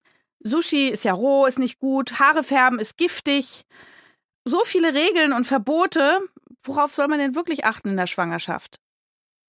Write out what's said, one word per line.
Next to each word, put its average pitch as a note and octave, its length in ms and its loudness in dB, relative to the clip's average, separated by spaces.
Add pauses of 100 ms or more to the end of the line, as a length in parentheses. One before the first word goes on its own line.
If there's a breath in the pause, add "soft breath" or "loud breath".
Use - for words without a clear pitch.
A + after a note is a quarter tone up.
(380)
Sushi C#4 520 0
ist G#3+ 140 -4
ja G3+ 80 2
roh, C4+ 340 2
ist C4 120 -2
nicht B3+ 220 -4
gut. C4+ 400 -2
Haare D4 240 4
färben B3+ 340 2
ist G#3+ 180 -8
giftig. - 680 -2 (840 soft breath)
So F4 200 0
viele E4 300 0
Regeln D#4 380 2
und B3 120 0
Verbote. D#4 760 0 (420)
Worauf C#4+ 320 -2
soll C#4+ 140 0
man D4+ 100 0
denn C#4 160 -2
wirklich E4 300 -4
achten G#3+ 240 -4
in G3 80 -2
der F3+ 100 0
Schwangerschaft? E3+ 680 -6 (720)